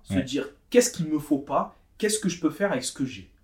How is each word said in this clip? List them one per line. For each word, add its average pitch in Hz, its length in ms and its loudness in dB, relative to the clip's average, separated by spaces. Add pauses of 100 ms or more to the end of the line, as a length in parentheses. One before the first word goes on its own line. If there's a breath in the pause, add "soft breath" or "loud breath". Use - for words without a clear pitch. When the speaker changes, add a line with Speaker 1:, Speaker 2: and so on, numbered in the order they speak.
Speaker 1:
se - 100 -4
Speaker 2:
Ouais. - 80 2
Speaker 1:
dire 131 260 -4 (220)
qu'est-ce 240 220 6
qu'il 156 160 -4
me 156 100 2
faut 147 200 0
pas, 139 360 -2 (220 soft breath)
qu'est-ce 214 240 0
que 196 80 0
je 165 120 -2
peux 156 100 2
faire 196 200 -2
avec 127 140 -2
ce - 80 -6
que 139 120 -4
j'ai 98 260 -8 (140)